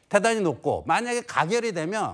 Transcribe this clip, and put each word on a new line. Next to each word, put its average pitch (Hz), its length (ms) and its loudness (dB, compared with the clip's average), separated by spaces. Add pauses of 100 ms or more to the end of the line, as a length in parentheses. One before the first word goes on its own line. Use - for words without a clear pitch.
대단히 220 320 2
높고 127 440 -2
만약에 233 360 0
가결이 220 500 0
되면 170 420 -4